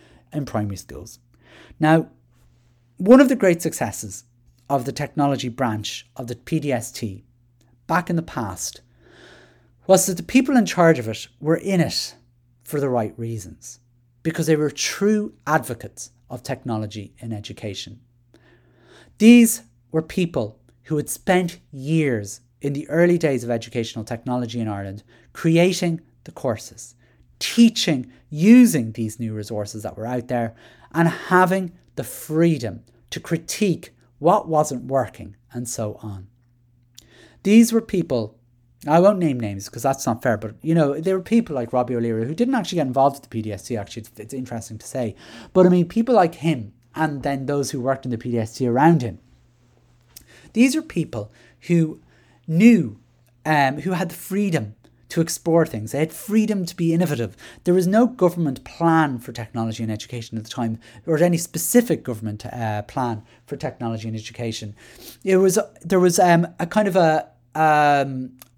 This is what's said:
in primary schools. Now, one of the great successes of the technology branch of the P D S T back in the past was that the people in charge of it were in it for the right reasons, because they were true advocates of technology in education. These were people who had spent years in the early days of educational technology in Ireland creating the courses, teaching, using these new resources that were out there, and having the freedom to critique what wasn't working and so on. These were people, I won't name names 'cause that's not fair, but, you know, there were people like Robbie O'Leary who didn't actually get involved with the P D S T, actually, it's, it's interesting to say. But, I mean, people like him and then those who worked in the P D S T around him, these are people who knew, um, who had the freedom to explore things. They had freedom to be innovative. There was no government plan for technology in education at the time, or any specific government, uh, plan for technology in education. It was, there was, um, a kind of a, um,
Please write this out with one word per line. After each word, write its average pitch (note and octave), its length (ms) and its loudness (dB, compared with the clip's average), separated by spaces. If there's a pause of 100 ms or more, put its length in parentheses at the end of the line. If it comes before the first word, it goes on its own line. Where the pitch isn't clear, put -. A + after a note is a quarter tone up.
(300)
in D3 140 -6
primary G#2 320 -6
schools. - 440 -18 (600)
Now, D#3+ 300 4 (880)
one A3 220 8
of C4+ 100 6
the C4+ 60 4
great F3 260 2
successes A2 600 -8 (440)
of C3+ 160 -2
the C3+ 80 -6
technology C#3 560 -2
branch A2+ 580 -6 (100)
of B2 100 -12
the A#2+ 100 -10
P - 240 -4
D C#3+ 100 -6
S A#2 220 -4
T G2+ 320 -10 (600)
back E3+ 240 -2
in F3 60 0
the E3 60 -2
past - 600 -10 (1040)
was F#3 180 6
that F3+ 140 -4
the E3+ 40 -12
people C4+ 340 2
in G#3+ 100 4
charge E3 320 4
of A2 100 -6
it - 200 -10 (120)
were D#3+ 160 0
in G3 240 -2
it - 340 -4 (480)
for - 160 -8
the C#3 120 -2
right A#2 260 -2
reasons, A2 640 -12 (420)
because E3 240 -4
they D#3+ 100 4
were D3 140 0
true G#3 600 -2 (140)
advocates B2+ 640 -4 (180)
of B2+ 140 -12
technology G#2+ 760 -8
in A2+ 140 -10
education. G#2 680 -12 (1160)
These A#3 460 8 (280)
were D#3+ 120 -2
people D#3+ 580 -4 (240)
who D3+ 140 -2
had D3 100 -6
spent F3+ 500 -2 (140)
years C3+ 720 -2 (180)
in C#3 140 -4
the C#3+ 160 -8
early F3 260 4
days C#3+ 260 0
of A#2+ 80 -6
educational A#2 540 -4
technology A#2+ 560 -6
in A2 80 -4
Ireland G2 340 -8 (300)
creating E3+ 720 2 (220)
the - 80 -20
courses, - 640 -8 (440)
teaching, G3+ 760 2 (160)
using E3+ 640 6
these A2 260 -6
new A2+ 140 -6
resources G#2+ 500 -8
that - 140 -10
were A2 80 -10
out B2 240 -6
there, A#2 260 -4 (380)
and E3 160 2
having F#3 640 0 (240)
the C3 80 -8
freedom D3+ 800 -2 (260)
to - 100 -10
critique E3 760 -4 (240)
what F#3 280 2
wasn't D3+ 380 -2
working A2+ 520 -4 (160)
and A#2+ 140 -8
so G#2+ 360 -8
on. G2 240 -14 (1160)
These A3+ 280 6
were A3+ 80 2
people, E3 580 -4 (480)
I D#3 140 4
won't G3 180 4
name C#3+ 220 0
names G2+ 300 -6
'cause A#2 120 -12
that's C3+ 220 -2
not A2+ 180 -2
fair, A2+ 140 0
but, G#2+ 240 -10
you D#3+ 140 0
know, D3 260 2
there F#3 160 0
were F#3 60 -4
people A3 340 0
like A#2+ 160 -4
Robbie B2 240 0
O'Leary A#2 300 -2
who D3 80 -6
didn't B3 220 0
actually F3+ 200 -4
get D3+ 100 0
involved C3+ 300 2
with - 60 -20
the - 80 -20
P A2 100 -6
D G#2+ 120 -6
S G2 100 -10
T, A#2+ 140 -6
actually, G2+ 260 -10
it's, - 180 -20
it's A#2 140 -14
interesting B2 420 -10
to - 100 -18
say. A#2+ 280 -6 (400)
But, F#3 100 8
I F3+ 60 8
mean, F3 180 4
people A3+ 260 0
like F3 200 4
him C3 400 -2 (200)
and D3+ 280 -2
then C#3 240 -4
those C#3+ 240 -2
who C3+ 100 -6
worked C3 240 -2
in B2+ 60 -6
the A2+ 80 -4
P A#2+ 140 -6
D A#2 60 0
S A2 180 -4
T C3 100 -2
around C#3 360 4
him, G2 180 -8 (1300)
these B3+ 200 4
are D#4 80 -2
people A#2+ 480 -6 (380)
who E3 320 0 (460)
knew, E3 520 2 (460)
um, D3 340 0
who F3+ 140 -6
had F3 160 -4
the E3+ 60 -12
freedom E3+ 600 -4 (360)
to E3+ 100 -4
explore E3 440 0
things. A2+ 280 -8
They C3+ 80 -4
had D#3+ 120 -2
freedom G#3 540 -2
to - 100 -12
be E3 160 0
innovative. D3 440 -2 (280)
There F3 100 2
was F3+ 120 2
no A3 200 4
government E3+ 580 -2
plan D#3+ 540 0
for A#2+ 140 -14
technology A2+ 500 -6
in A2+ 80 -4
education A2 460 -10
at G#2+ 80 -8
the - 60 -18
time, A#2 280 -4 (280)
or E3 120 0
any E3+ 200 4
specific F3 640 0
government, G#2+ 440 -8
uh, A2 360 -4
plan A#2 400 -6 (240)
for C#3+ 100 -10
technology A2+ 520 -8
in A2 60 -8
education. A2 600 -10 (500)
It F#3+ 120 4
was, F#3+ 220 4 (240)
there F3+ 180 2
was, F3+ 180 4
um, E3+ 280 6 (120)
a E3+ 80 -4
kind G#3 220 0
of F#3 80 0
a, D#3+ 320 4 (260)
um, C#3+ 800 2 (260)